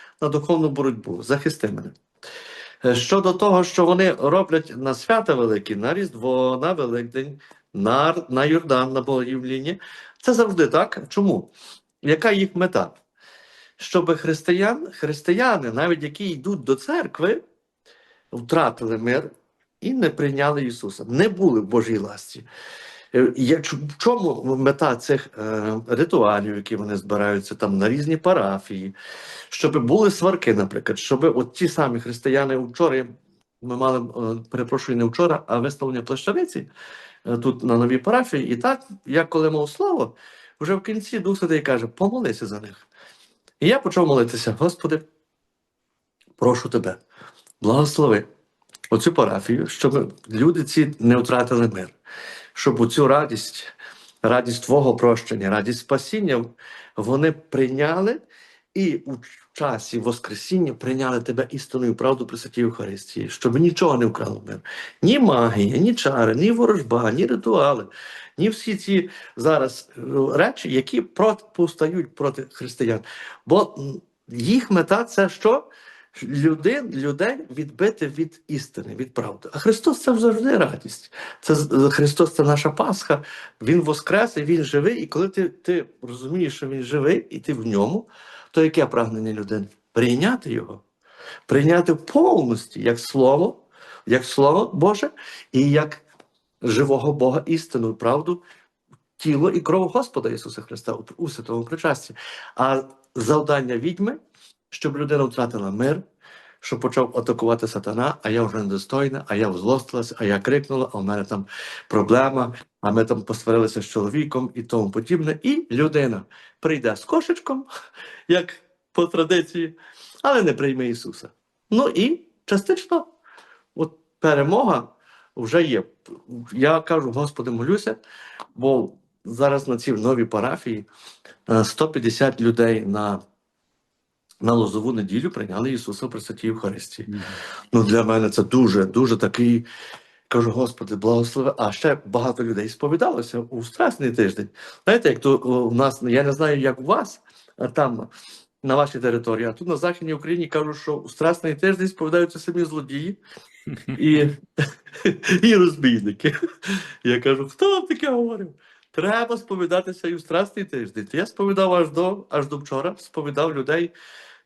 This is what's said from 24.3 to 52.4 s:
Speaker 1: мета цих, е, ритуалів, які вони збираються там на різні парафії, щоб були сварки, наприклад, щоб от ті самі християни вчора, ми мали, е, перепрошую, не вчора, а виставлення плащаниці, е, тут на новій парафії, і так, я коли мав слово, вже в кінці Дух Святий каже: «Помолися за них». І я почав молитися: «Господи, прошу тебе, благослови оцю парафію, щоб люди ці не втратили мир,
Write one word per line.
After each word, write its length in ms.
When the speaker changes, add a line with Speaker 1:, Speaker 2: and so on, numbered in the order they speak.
Speaker 1:
мета 400
цих, 320
е, 360
ритуалів, 680
які 200
вони 200
збираються 580
там 240
на 100
різні 280
парафії, 800
щоб 380
були 240
сварки, 440
наприклад, 440
щоб 260
от 280
ті 160
самі 320
християни 560
вчора, 500
ми 140
мали, 220
е, 520
перепрошую, 480
не 60
вчора, 420
а 120
виставлення 440
плащаниці, 680
е, 100
тут 280
на 120
новій 220
парафії, 540
і 40
так, 240
я 180
коли 260
мав 200
слово, 460
вже 140
в 80
кінці 360
Дух 200
Святий 220
каже: 260
«Помолися 600
за 140
них». 260
І 80
я 100
почав 280
молитися: 520
«Господи, 440
прошу 320
тебе, 280
благослови 640
оцю 220
парафію, 540
щоб 460
люди 340
ці 340
не 180
втратили 520
мир, 200